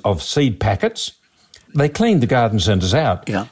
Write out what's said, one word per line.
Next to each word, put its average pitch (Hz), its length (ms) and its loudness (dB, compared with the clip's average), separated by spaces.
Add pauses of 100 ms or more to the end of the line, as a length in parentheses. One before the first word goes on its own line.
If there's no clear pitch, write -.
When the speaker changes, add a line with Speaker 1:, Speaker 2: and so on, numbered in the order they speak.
Speaker 1:
of 95 180 -2
seed 139 380 -2
packets. 107 520 -2 (640)
They 147 140 2
cleaned 196 340 2
the 117 40 2
garden 117 340 2
centres 95 340 0
out 123 340 0
Speaker 2:
Yeah. 104 240 -4